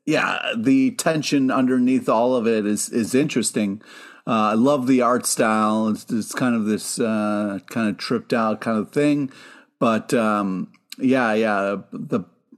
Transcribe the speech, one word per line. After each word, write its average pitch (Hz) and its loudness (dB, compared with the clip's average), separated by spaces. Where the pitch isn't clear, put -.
yeah, 95 -2
the 131 2
tension 135 0
underneath 127 2
all 123 2
of 113 0
it 110 2
is, 104 -2
is 113 -2
interesting. 107 0
Uh, 120 -4
I 107 2
love 127 2
the 131 4
art 117 0
style. 110 2
It's, - -4
it's 107 -4
kind 123 0
of 107 -2
this, 107 -2
uh, 104 -2
kind 113 -2
of 95 -4
tripped - -4
out 110 0
kind 113 -2
of 104 -6
thing. 147 0
But, 110 0
um, 104 -2
yeah, 127 2
yeah, 101 0
the 98 -6